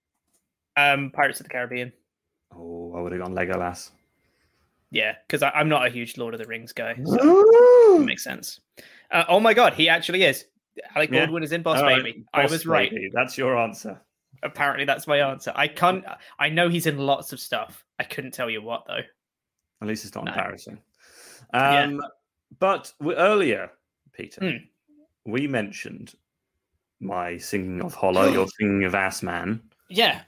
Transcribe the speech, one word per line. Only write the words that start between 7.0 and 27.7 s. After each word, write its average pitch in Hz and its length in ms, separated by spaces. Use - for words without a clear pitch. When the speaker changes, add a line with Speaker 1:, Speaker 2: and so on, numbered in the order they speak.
Speaker 1:
so 214 200
Speaker 2:
Ooh. 440 760
Speaker 1:
it 285 60
makes - 180
sense. - 360
Uh, 170 180
oh 180 120
my 226 120
God, 214 220
he 160 140
actually 170 340
is. 147 240
Alec 147 160
Speaker 2:
Yeah. 131 160
Speaker 1:
Baldwin 160 160
is 147 100
in 170 100
Boss 160 160
Speaker 2:
All 143 60
right, 131 180
Speaker 1:
Baby. 117 300
I 147 100
Speaker 2:
Boss 147 100
Speaker 1:
was 165 140
right. 147 240
Speaker 2:
Baby. 98 220
That's 123 240
your 131 220
answer. 107 420
Speaker 1:
Apparently, 143 400
that's 143 240
my 143 120
answer. 135 360
I 147 100
can't. 185 380
I 143 100
know 170 200
he's 170 180
in 147 120
lots 139 340
of 127 80
stuff. - 440
I - 60
couldn't 131 260
tell 123 180
you 110 140
what 117 240
though. - 160
Speaker 2:
At 107 60
least 110 160
it's 101 100
not 107 100
Speaker 1:
No. - 80
Speaker 2:
embarrassing. - 460
Speaker 1:
Yeah. 139 300
Speaker 2:
Um, 143 180
but 185 400
w-, 156 180
earlier, 160 540
Peter, - 400
Speaker 1:
Hmm. - 800
Speaker 2:
we 135 180
mentioned - 680
my 90 360
singing 92 460